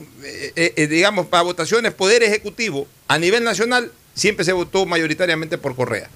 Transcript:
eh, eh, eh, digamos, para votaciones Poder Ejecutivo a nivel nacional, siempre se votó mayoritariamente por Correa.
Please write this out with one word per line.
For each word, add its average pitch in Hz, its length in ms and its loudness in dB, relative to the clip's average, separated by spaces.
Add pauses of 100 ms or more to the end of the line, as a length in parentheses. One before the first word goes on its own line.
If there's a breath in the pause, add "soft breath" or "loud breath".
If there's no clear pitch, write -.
(240)
eh, - 320 -12
eh, 170 200 0
eh, 156 120 2
digamos, 180 380 2
para 175 180 4
votaciones 180 500 0
Poder 220 300 4
Ejecutivo 208 640 -2 (180)
a 147 120 2
nivel 196 260 2
nacional, 233 480 -2 (220)
siempre 175 300 0
se 175 80 0
votó 180 340 0
mayoritariamente 165 720 -2
por 135 160 -6
Correa. 117 420 -4